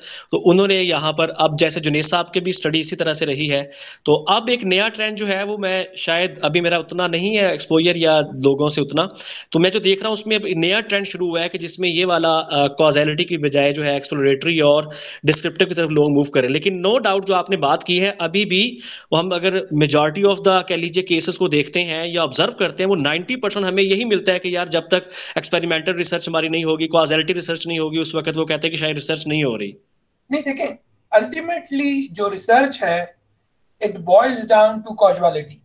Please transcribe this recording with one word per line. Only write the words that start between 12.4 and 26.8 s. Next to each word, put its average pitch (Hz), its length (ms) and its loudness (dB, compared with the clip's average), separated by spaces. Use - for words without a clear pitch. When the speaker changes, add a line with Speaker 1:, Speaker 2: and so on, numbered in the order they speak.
Speaker 1:
कॉजेलिटी 151 560 2
की 170 140 -4
बजाय 143 360 2
जो 151 100 -6
है 143 120 0
एक्सप्लोरेटरी 139 640 0
और 151 300 4
डिस्क्रिप्टिव 160 420 2
की 180 80 -6
तरफ 165 140 0
लोग 147 220 4
मूव 143 120 4
करें। 139 260 2
लेकिन 175 340 -2
no 226 180 2
doubt 196 240 0
जो 190 80 0
आपने 185 240 0
बात 151 260 0
की 180 140 0
है, 196 240 0
अभी 180 240 0
भी 214 340 0
वो 160 60 4
हम 185 120 -2
अगर 180 420 0
majority 151 500 2
of 196 120 4
the, 190 340 2
कह 175 60 0
लीजिए, 170 280 0
केसेस 170 340 0
को 180 100 2
देखते 147 320 0
हैं 165 280 -4
या 170 160 -2
ऑब्जर्व 151 280 0
करते 180 320 -2
हैं, 190 40 2
वो 196 80 2
नाइंटी 165 400 -2
परसेंट 208 300 -4
हमें 190 180 0
यही 196 220 0
मिलता 190 260 0
है 180 80 -2
कि 180 160 -4
यार 175 120 -4
जब 165 160 -2
तक 180 260 0
एक्सपेरिमेंटल 165 560 -2
रिसर्च 170 360 -4
हमारी 160 200 -2
नहीं 160 160 -2
होगी, 160 220 0